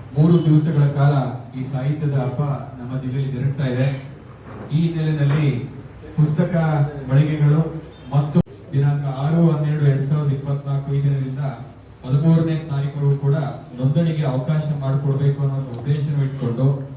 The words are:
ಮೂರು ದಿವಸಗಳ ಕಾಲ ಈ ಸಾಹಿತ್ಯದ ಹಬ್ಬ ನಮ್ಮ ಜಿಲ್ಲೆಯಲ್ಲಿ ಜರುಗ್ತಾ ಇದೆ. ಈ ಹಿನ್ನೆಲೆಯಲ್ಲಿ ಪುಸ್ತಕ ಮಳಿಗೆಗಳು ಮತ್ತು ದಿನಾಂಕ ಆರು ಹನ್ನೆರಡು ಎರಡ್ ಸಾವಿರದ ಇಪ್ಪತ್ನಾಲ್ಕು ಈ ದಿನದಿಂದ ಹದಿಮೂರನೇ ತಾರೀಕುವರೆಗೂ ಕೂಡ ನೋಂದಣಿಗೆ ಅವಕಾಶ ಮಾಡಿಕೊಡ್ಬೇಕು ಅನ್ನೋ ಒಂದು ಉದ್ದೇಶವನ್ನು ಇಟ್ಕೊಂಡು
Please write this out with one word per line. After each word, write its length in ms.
ಮೂರು 260
ದಿವಸಗಳ 400
ಕಾಲ 280
ಈ 40
ಸಾಹಿತ್ಯದ 500
ಹಬ್ಬ 280
ನಮ್ಮ 200
ಜಿಲ್ಲೆಯಲ್ಲಿ 360
ಜರುಗ್ತಾ 260
ಇದೆ. 400
ಈ 140
ಹಿನ್ನೆಲೆಯಲ್ಲಿ 920
ಪುಸ್ತಕ 460
ಮಳಿಗೆಗಳು 680
ಮತ್ತು 260
ದಿನಾಂಕ 320
ಆರು 440
ಹನ್ನೆರಡು 360
ಎರಡ್ 160
ಸಾವಿರದ 300
ಇಪ್ಪತ್ನಾಲ್ಕು 640
ಈ 80
ದಿನದಿಂದ 360
ಹದಿಮೂರನೇ 500
ತಾರೀಕುವರೆಗೂ 600
ಕೂಡ 180
ನೋಂದಣಿಗೆ 500
ಅವಕಾಶ 380
ಮಾಡಿಕೊಡ್ಬೇಕು 640
ಅನ್ನೋ 140
ಒಂದು 240
ಉದ್ದೇಶವನ್ನು 460
ಇಟ್ಕೊಂಡು 720